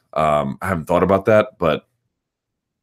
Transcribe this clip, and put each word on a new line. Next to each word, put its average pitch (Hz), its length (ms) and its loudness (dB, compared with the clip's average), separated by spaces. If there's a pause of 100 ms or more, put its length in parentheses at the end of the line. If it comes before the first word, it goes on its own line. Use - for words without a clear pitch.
(120)
Um, 73 480 -2
I 92 80 -6
haven't 85 160 -4
thought 87 180 0
about 95 220 2
that, 107 340 2
but 76 300 -2 (960)